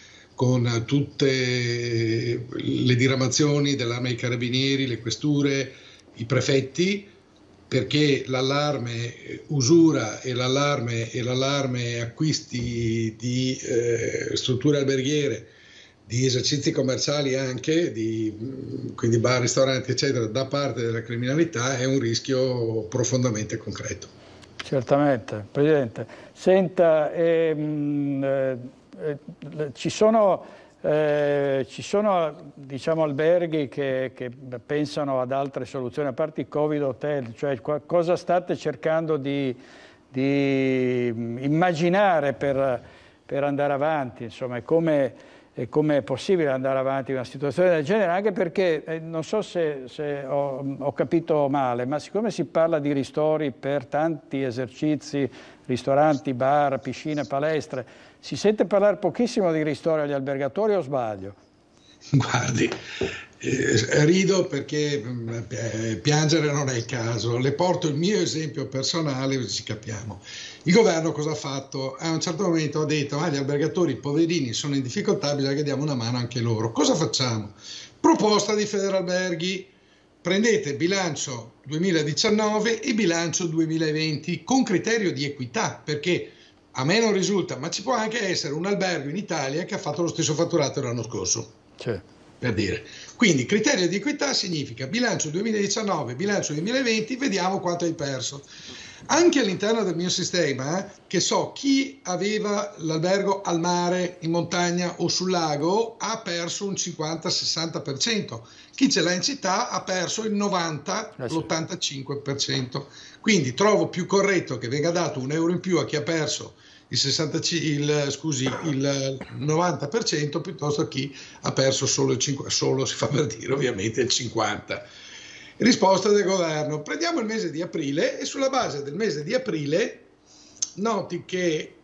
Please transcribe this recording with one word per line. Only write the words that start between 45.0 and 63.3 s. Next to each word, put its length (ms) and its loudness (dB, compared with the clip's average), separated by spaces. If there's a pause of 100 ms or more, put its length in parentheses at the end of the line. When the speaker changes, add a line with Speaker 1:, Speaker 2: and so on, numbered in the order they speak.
Speaker 2:
e 140 -6
come 300 4
è 40 0
possibile 480 0
andare 280 0
avanti 320 -2
in 60 -2
una 100 -4
situazione 440 2
del 140 2
genere, 260 2
anche 220 2
perché, 520 2
eh, 140 -6
non 260 -6
so 180 -2
se, 440 -2
se 400 -6
ho, 380 -2 (140)
ho 140 -2
capito 560 2
male, 360 2
ma 140 -2
siccome 320 -2
si 140 -2
parla 340 2
di 140 0
ristori 600 0
per 340 -4
tanti 560 -2
esercizi, 840 -2 (380)
ristoranti, 680 2
bar, 460 2
piscine, 440 -4
palestre, 800 -4 (140)
si 160 -8
sente 280 4
parlare 320 4
pochissimo 560 2
di 100 2
ristori 400 0
agli 100 -2
albergatori 640 0
o 60 2
sbaglio? 540 -4 (760)
Speaker 1:
Guardi, 580 2 (720)